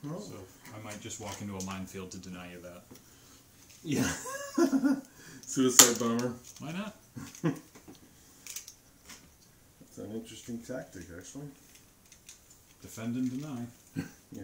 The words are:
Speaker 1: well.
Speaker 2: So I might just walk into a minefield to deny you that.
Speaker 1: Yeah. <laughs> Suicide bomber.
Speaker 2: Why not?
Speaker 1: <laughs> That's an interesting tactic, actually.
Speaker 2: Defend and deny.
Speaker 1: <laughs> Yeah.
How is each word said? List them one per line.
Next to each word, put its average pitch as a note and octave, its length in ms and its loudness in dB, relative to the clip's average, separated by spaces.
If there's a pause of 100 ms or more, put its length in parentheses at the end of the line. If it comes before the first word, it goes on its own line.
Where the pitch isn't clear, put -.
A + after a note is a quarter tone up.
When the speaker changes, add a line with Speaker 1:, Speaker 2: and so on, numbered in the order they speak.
Speaker 1:
well. E3+ 160 -4
Speaker 2:
So G3+ 140 -8 (380)
I G#2+ 120 -8
might G#2+ 160 -6
just - 180 -6
walk G#2+ 220 -4
into G2+ 160 -2
a F#2+ 80 -2
minefield F#2+ 460 -4
to F#2+ 60 -8
deny F2+ 360 -8
you F2 80 -10
that. F2 220 -12 (1000)
Speaker 1:
Yeah. - 260 6 (460)
<laughs> C#4 460 8 (440)
Suicide B2 540 8
bomber. A#2+ 340 4 (260)
Speaker 2:
Why C#3 120 -6
not? G3+ 240 -4 (480)
Speaker 1:
<laughs> D#3+ 100 4 (2500)
That's G#2 140 -6
an A2 60 -4
interesting A2+ 440 -6
tactic, - 440 -6 (120)
actually. C#3+ 320 -8 (1300)
Speaker 2:
Defend A2+ 340 -2
and B2+ 140 4 (100)
deny. C3+ 260 -4 (300)
Speaker 1:
<laughs> - 120 -2 (240)
Yeah. G2+ 120 -8